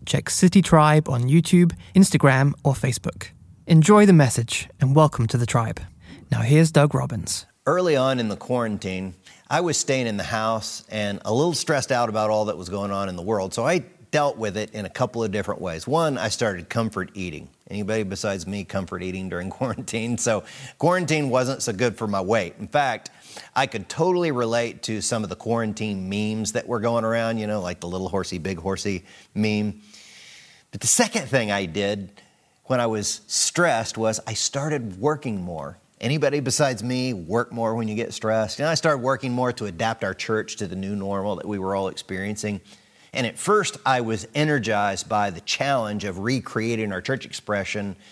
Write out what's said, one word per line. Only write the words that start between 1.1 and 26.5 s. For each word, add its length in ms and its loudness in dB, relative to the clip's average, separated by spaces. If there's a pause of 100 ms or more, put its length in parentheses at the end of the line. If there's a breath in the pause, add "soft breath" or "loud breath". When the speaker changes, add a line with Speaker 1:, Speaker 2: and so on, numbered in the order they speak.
Speaker 1:
YouTube, 520 6 (180 loud breath)
Instagram, 600 6 (100)
or 80 4
Facebook. 600 -4 (360)
Enjoy 380 10
the 80 10
message, 560 4 (100)
and 160 4
welcome 320 6
to 100 0
the 80 0
tribe. 360 -2 (500 loud breath)
Now 80 2
here's 320 6
Doug 240 6
Robbins. 500 -4 (200)
Speaker 2:
Early 320 4
on 200 2
in 120 0
the 80 -4
quarantine, 760 -4 (360 soft breath)
I 100 2
was 160 0
staying 320 0
in 80 -4
the 80 -4
house 680 -4
and 360 -4
a 80 -2
little 200 2
stressed 380 -2
out 160 2
about 220 0
all 160 2
that 100 -2
was 140 -10
going 220 -4
on 180 -4
in 80 -8
the 60 -10
world, 300 -2
so 120 -2
I 180 2 (280)
dealt 260 0
with 200 -4
it 140 -4
in 140 -8
a 40 -10
couple 340 -4
of 80 -2
different 300 -4
ways. 260 -8
One, 300 0
I 100 -2
started 420 -4
comfort 440 -4
eating. 340 -10 (220)
Anybody 340 -4
besides 420 -4
me 200 -6
comfort 360 -6
eating 280 -8
during 200 -6
<laughs> 80 -12
quarantine? 600 -4
So 260 0 (340 loud breath)
quarantine 520 2
wasn't 320 0
so 100 -4
good 260 0
for 100 -4
my 120 -2
weight. 400 0
In 80 -10
fact, 420 -2 (460 loud breath)
I 100 2
could 220 -8
totally 460 0
relate 500 -2
to 160 -4
some 240 -2
of 60 -8
the 80 -6
quarantine 720 -4
memes 420 -2